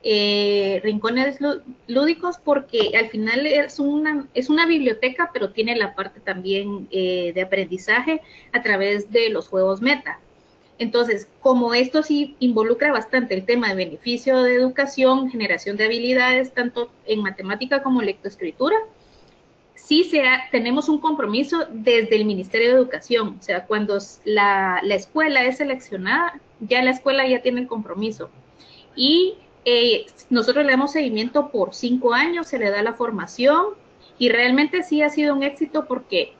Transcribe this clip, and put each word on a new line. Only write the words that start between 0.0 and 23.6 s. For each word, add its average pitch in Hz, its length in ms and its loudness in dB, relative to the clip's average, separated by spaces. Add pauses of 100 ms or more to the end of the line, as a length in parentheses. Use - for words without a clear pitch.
eh, 202 800 0
rincones 240 600 -2
lú-, 285 180 -2 (260)
lúdicos 330 560 0
porque 277 560 0
al 220 120 0
final 226 360 -2
es 285 320 0
una, 294 540 -2
es 262 160 -4
una 320 180 4
biblioteca, 262 640 0
pero 202 200 -4
tiene 226 260 -2
la 196 180 -2
parte 196 260 -10
también, 196 720 -6
eh, 185 440 -2
de 185 80 -2
aprendizaje 196 800 -2 (300)
a - 100 -2
través 202 500 0
de 226 160 2
los 180 180 -4
juegos 190 360 0
meta. 262 360 -2 (600)
Entonces, 233 500 -2 (120)
como 240 340 2
esto 254 280 2
sí 294 380 -2
involucra 240 520 2
bastante 254 420 -2
el 190 100 -4
tema 233 240 0
de 196 60 -2
beneficio 233 680 -2
de 247 120 4
educación, 262 760 2
generación 202 460 -4
de 214 80 0
habilidades, 254 720 0
tanto 240 360 -4 (140)
en 214 160 -2
matemática 208 640 -4
como 262 180 0
lectoescritura, 196 760 -4 (1120)
sí 320 140 4
se 311 180 2
ha-, 254 300 0
tenemos 240 360 0
un 302 120 2
compromiso 294 680 -2
desde 220 460 2
el 214 100 2
Ministerio 214 440 0
de 254 60 6
Educación. 233 680 0
O - 20 -20
sea, 185 240 -4